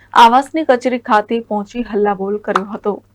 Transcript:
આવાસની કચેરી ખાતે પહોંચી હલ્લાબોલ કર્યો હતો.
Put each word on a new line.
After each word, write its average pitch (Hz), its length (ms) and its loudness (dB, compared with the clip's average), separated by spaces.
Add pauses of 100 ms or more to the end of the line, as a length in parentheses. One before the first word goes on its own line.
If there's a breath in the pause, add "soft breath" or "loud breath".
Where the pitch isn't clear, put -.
(120)
આવાસની 269 600 4
કચેરી 247 400 -2
ખાતે 214 280 0
પહોંચી 214 520 -8
હલ્લાબોલ 202 460 -2
કર્યો 202 340 -6
હતો. 214 300 -6 (120)